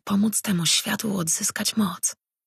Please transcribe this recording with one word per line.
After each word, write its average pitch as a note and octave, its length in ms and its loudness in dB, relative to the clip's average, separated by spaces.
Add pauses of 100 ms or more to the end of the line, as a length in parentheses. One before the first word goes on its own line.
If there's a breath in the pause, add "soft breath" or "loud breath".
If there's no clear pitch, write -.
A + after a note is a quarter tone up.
pomóc G3+ 380 2
temu F3 240 0
światu G#3 520 0
odzyskać F#3+ 600 -2
moc”. F#3+ 380 0 (320)